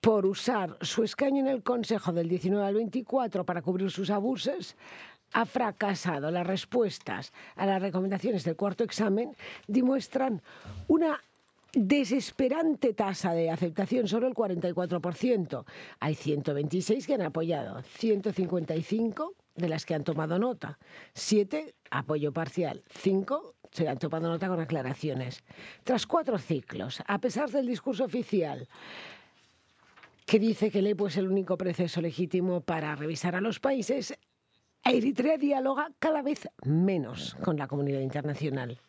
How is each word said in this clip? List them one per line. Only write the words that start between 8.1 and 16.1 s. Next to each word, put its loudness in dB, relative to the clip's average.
del 0
cuarto 0
examen 0
demuestran 2
una 4
desesperante 2
tasa 0
de 2
aceptación, 0
solo 2
el -2
cuarenta 0
y -4
cuatro 0
por -2
ciento. 0
Hay 0